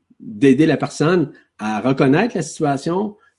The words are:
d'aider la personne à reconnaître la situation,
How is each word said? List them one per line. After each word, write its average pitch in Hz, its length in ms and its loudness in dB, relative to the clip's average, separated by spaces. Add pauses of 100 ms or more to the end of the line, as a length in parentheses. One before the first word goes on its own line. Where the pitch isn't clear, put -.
(200)
d'aider 127 460 2
la 147 100 2
personne 151 560 0 (260)
à 107 220 -6
reconnaître 143 560 2
la 170 60 -4
situation, 165 760 -4 (220)